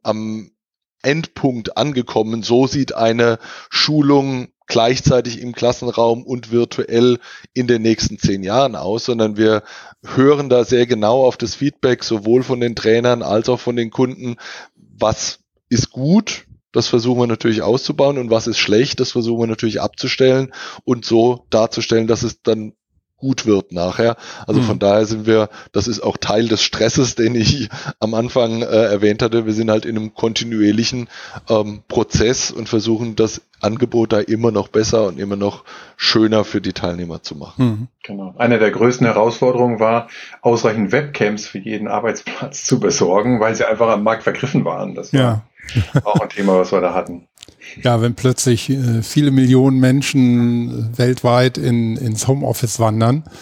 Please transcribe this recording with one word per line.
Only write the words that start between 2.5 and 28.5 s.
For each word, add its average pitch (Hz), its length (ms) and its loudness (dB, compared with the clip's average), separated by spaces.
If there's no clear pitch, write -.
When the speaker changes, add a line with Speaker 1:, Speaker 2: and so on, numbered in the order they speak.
Speaker 1:
sieht 131 260 -2
eine 117 460 2
Schulung 139 800 2
gleichzeitig 120 720 0
im 120 120 -10
Klassenraum 117 680 0
und 120 300 -8
virtuell 120 640 2
in 127 120 -2
den 117 160 2
nächsten 110 380 0
zehn 98 240 -2
Jahren 117 320 0
aus, 95 300 -6
sondern 110 300 0
wir 107 280 2
hören 139 440 2
da 123 160 4
sehr 120 220 2
genau 117 380 2
auf 123 120 2
das 110 200 -6
Feedback, 131 480 -2
sowohl 113 400 2
von 123 160 -4
den 120 160 -2
Trainern 117 460 2
als 101 260 0
auch 123 100 0
von 120 160 -4
den 117 160 -4
Kunden. 123 460 -4
Was - 640 -4
ist 120 220 0
gut? 160 540 0
Das 120 160 0
versuchen 123 340 0
wir 123 60 2
natürlich 113 360 -2
auszubauen 135 540 0
und 123 140 -6
was 113 160 2
ist 113 120 -2
schlecht? - 420 2
Das 127 100 -2
versuchen 117 300 -2
wir 117 80 0
natürlich 110 320 -4
abzustellen 131 720 0
und 123 200 4
so 117 460 2
darzustellen, 113 560 0
dass 113 160 2
es 117 200 -6
dann 107 320 -2
gut 135 280 -4
wird 98 260 2
nachher. 90 460 -2
Also 120 140 2
Speaker 2:
Mhm. 123 60 2
Speaker 1:
von 110 120 -2
daher 104 280 4
sind 107 200 -6
wir, 110 220 4
das - 160 -2
ist 104 120 -4
auch 110 180 -4
Teil 113 300 0
des 110 140 0
Stresses, 117 520 0
den 117 200 0
ich 117 360 0
am 110 140 -2
Anfang, 117 480 -2